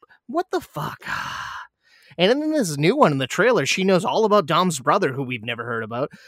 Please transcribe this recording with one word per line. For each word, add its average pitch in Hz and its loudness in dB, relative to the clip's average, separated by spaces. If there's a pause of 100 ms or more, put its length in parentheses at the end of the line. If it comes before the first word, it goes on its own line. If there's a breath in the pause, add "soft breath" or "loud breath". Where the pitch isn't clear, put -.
(280 soft breath)
What 320 -4
the 359 -2
fuck?" - -12
<sighs> - -10 (1080 loud breath)
And 214 2
then 311 -2
this 196 -2
new 170 2
one 226 4
in 139 -2
the 131 -2
trailer, 196 2
she - 0
knows 190 4
all 190 0
about 202 4
Dom's 156 2
brother, 151 2
who 131 -4
we've 123 -6
never 117 -6
heard 117 -6
about. 117 -4 (180 loud breath)